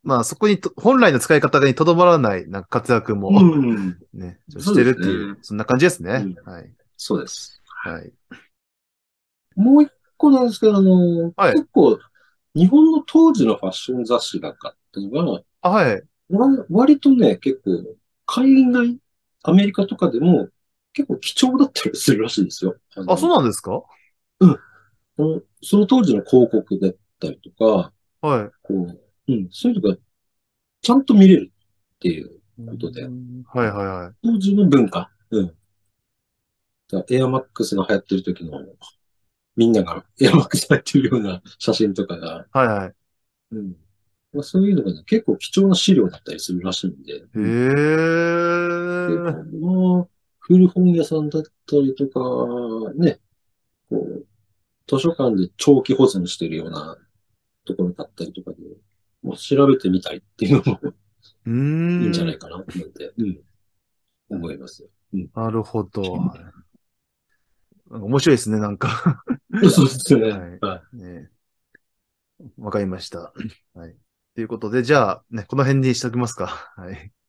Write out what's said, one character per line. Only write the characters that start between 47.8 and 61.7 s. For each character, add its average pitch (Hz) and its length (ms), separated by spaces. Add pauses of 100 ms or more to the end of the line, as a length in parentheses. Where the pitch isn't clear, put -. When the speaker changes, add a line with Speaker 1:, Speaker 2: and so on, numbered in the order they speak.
Speaker 2:
で、 160 80
ま 180 420
あ、 175 60 (320)
古 185 280
本 180 240
屋 165 140
さ 160 100
ん 151 140
だ 156 100
っ 156 40
た - 340
り 135 180
と 139 140
か、 131 100 (760)
ね、 170 240 (720)
こ - 80
う、 - 280 (600)
図 139 120
書 165 120
館 123 240
で 90 220
長 139 260
期 - 100
保 - 120
存 92 220
し - 100
て 82 120
る 80 60
よ 80 100
う 82 60
な 78 260 (680)
と - 100
こ 92 80
ろ 90 80
だ - 140
っ - 60
た 85 140
り - 80
と 92 100
か - 80
で、 - 60 (640)
ま - 120
あ、 - 40
調 139 300
べ 131 100
て 92 120
み 92 120
た - 120
り - 60
っ - 20 (140)
て - 100
い - 80
う - 120
の - 80
も - 100
Speaker 1:
う - 100 (560)
ー - 20
ん。 165 520